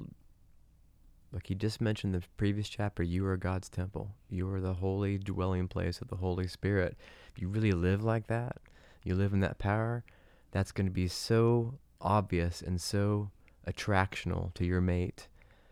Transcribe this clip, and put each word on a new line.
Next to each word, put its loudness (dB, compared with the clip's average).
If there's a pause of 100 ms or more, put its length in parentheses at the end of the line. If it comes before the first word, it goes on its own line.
(1300)
like -8
he -2
just -2
mentioned 0
the 0 (140)
previous 0
chapter, -4
you 0
are 0
God's -4
temple. -6 (140)
You -2
are -2
the -2
holy 0
dwelling 0
place -4
of -10
the -8
Holy 0
Spirit. 0 (380)
If -8
you -4
really 4
live 4
like 0
that, -2 (440)
you 0
live 4
in 4
that 0
power, 0 (480)
that's 2
gonna 0
be 2
so 2 (220)
obvious 2
and -2
so 0 (380)
attractional 0
to -2
your 2
mate 0 (440)